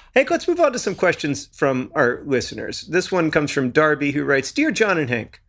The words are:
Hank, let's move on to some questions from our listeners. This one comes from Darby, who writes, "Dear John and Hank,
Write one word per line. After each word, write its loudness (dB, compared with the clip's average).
Hank, 4
let's -2
move 0
on 4
to -6
some -4
questions -2
from 0
our 2
listeners. -4
This -4
one 0
comes 0
from 0
Darby, 2
who -2
writes, 0
"Dear 0
John 0
and -2
Hank, -4